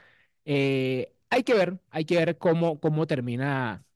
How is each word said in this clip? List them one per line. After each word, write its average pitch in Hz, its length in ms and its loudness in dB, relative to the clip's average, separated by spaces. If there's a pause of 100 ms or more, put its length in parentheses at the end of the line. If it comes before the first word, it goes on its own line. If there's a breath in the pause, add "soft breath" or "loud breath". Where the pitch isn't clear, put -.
(440 soft breath)
Eh, 135 680 -2 (180)
hay 254 140 2
que - 100 2
ver, 185 240 2 (120)
hay 156 160 -4
que 175 100 2
ver 165 220 2
cómo, 165 420 2
cómo 156 260 0
termina 127 800 -4 (120)